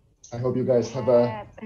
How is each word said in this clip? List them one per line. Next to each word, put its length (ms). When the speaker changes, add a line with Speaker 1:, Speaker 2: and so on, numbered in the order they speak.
Speaker 1:
I 60
hope 180
you 80
guys 240
have 160
a 220
Speaker 2:
Sehat. 200